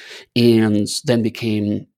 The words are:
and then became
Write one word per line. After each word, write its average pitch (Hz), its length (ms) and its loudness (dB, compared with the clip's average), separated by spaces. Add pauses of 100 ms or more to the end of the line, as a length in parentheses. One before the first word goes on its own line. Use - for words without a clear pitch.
(340)
and 110 540 2 (160)
then 117 180 0
became 104 640 -4 (120)